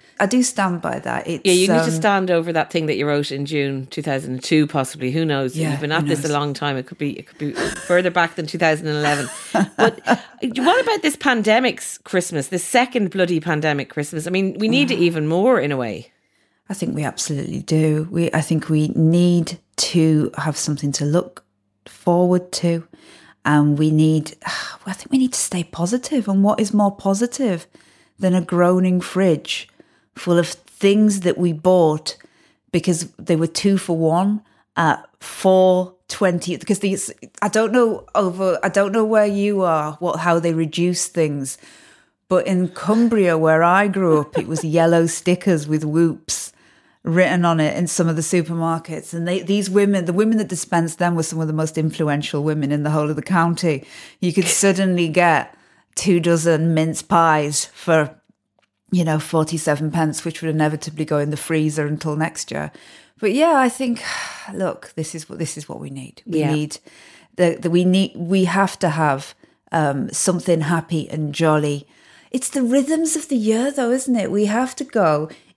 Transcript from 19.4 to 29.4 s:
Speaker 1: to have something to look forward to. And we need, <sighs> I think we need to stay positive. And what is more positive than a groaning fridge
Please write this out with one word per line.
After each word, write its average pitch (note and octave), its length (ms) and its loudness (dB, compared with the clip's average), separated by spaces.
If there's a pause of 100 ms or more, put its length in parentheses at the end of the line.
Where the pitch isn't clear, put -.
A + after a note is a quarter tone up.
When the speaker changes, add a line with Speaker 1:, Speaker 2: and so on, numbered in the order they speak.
Speaker 1:
to D#3+ 600 2
have D3 200 -4
something C#3+ 360 -4
to C#3+ 120 -4
look - 400 -2 (400)
forward F3+ 680 0
to. E3+ 320 -2 (600)
And D3 300 4
we D#3 140 2
need, D#3 480 2
<sighs> - 60 -14 (420)
I F#3+ 60 -6
think - 180 -16
we C4+ 80 4
need B3+ 140 0
to - 60 -4
stay - 240 -4
positive. A3+ 640 -4
And G3 160 2
what G#3 160 2
is G#3 140 -2
more G3+ 220 2
positive G3+ 720 -2 (500)
than F#3 160 2
a F#3 80 2
groaning F3+ 600 2
fridge - 680 0 (480)